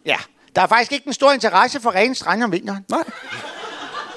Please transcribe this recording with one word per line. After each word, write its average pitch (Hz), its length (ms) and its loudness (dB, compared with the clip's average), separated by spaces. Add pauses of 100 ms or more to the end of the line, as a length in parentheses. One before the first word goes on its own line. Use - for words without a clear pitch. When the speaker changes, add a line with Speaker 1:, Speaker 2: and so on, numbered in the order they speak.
Speaker 1:
Ja. 143 100 0 (400)
Der 180 60 4
er 185 60 6
faktisk 226 240 4
ikke 285 160 -6
en 262 60 -4
stor 277 180 6
interesse 226 500 4
for 220 140 0
rene 247 200 2
strande 196 280 0
om 214 80 0
vinteren. 196 380 -6
Speaker 2:
Nej. 180 100 0 (1160)